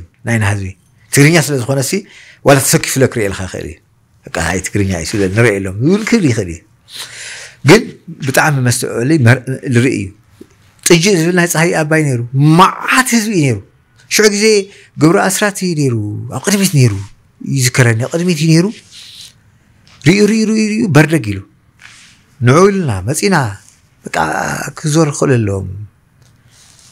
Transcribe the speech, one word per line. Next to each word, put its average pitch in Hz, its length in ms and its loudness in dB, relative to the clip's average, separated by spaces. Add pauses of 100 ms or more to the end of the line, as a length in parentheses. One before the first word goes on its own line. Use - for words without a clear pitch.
(220)
ናይና 117 240 0
ህዝቢ። 101 220 -2 (440)
ትግርኛ 147 280 4
ስለ 147 160 -2
ዝኾነ 135 260 -2
ሲ 131 100 -6 (540)
ዋላ 139 140 4
ተሰኪፉ - 360 0
ለ 127 120 2
ክሪኤልካ 98 340 -4
ይኽእል 92 240 -10
እዩ። 78 100 -14 (500)
በቃ - 180 -12
ኣይ 92 180 0
ትግርኛ 98 320 -2
እዩ 80 140 -6
ስለ 104 220 -4
ንሪኦ 110 240 2
የሎም 95 260 -6
ይብል 190 260 0
ክብል 214 200 0
ይኽእል 110 240 -2
እዩ። 80 100 -12 (1040)
ግን 190 200 6 (380)
ብጣዕሚ 143 400 0
መስተውዕሊ 120 600 -2
መር-፣ 117 220 2 (280)
ልርኢ 120 240 2
እዩ። 104 140 -6 (760)
ጥጅ 170 200 4 (100)
ዝብል 175 220 2
ናይ 175 120 2
ፀሃይ 170 260 0
ኣባይ 156 300 0
ነይሩ። 127 180 -2 (300)
መዓት 190 580 2
ህዝቢ 226 220 0
እዩ 175 120 0
ነይሩ። 120 140 0 (540)
ሽዑ 214 180 2
ግዜ 202 160 0 (520)
ገብሩ 156 220 4
ኣስራት 202 380 -2
እዩ 185 180 -4
ነይሩ። 139 200 0 (340)
ኣብ - 140 -8
ቅድሚት 196 300 0
ነይሩ። 123 200 4 (480)
ይዝከረኒ 123 600 0
ኣብ 131 100 -6
ቅድሚት 170 260 -2
እዩ 156 120 -2
ነይሩ። 165 160 4 (1400)
ርእዩ፣ 190 200 4
ርእዩ፣ 214 240 4
ርእዩ፣ 220 220 0
ርእዩ 220 200 -2
በርደግ 151 380 2
ኢሉ። 101 140 -6 (1000)
ንዑ 123 260 4
ኢልና 190 260 0 (100)
መፂና 165 340 -2 (680)
በቃ - 140 -10 (560)
ክዞር 156 360 -2
ክኽእል 147 240 -2
ኣለዎም 98 340 -2 (1200)